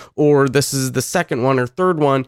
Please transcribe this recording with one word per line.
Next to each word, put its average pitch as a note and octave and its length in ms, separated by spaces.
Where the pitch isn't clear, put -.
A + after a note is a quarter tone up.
or, D3 320
"This C3+ 260
is C3 160
the B2+ 120
second E3 400
one C3 180
or B2 80
third F3+ 320
one." C3+ 280